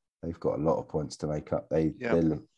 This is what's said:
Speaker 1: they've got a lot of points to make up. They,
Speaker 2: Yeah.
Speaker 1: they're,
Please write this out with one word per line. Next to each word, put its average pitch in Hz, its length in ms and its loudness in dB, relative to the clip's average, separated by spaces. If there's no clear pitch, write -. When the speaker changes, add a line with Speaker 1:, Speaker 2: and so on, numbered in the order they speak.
Speaker 1:
they've 82 180 -8
got - 200 0
a - 20 -2
lot 78 180 2
of 69 100 -8
points 76 280 -4
to 80 100 -4
make 76 260 -4
up. - 160 -2
They, 80 280 2
Speaker 2:
Yeah. 117 180 0
Speaker 1:
they're, 80 240 2